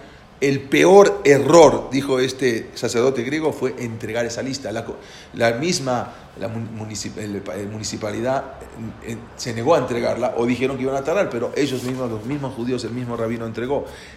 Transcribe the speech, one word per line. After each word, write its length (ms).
El 200
peor 640
error, 640
dijo 300
este 540
sacerdote 500
griego, 280
fue 260
entregar 460
esa 160
lista. 300
La 140
co-, 100
la 200
misma, 580
la 80
mun-, 320
municip-, 400
el, 240
el 100
municipalidad, 760
eh, 120
se 180
negó 220
a 40
entregarla 580
o 100
dijeron 300
que 80
iban 100
a 80
tardar, 260
pero 280
ellos 260
mismos, 260
los 160
mismos 300
judíos, 300
el 80
mismo 240
rabino 300
entregó, 380